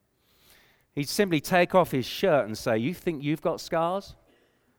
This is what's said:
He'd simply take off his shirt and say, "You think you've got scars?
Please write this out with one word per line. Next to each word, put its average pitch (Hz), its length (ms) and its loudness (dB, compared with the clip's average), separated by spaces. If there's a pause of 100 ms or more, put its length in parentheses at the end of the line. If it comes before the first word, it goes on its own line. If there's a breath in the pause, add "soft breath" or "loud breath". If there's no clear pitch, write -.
(960 soft breath)
He'd 147 120 -4
simply 185 320 0
take 175 320 2
off 180 200 4
his 131 120 0
shirt 147 420 2
and 107 120 -8
say, 113 200 0
"You 139 160 -2
think 160 280 -6
you've 147 200 -2
got 165 180 -2
scars? 175 560 -4 (640)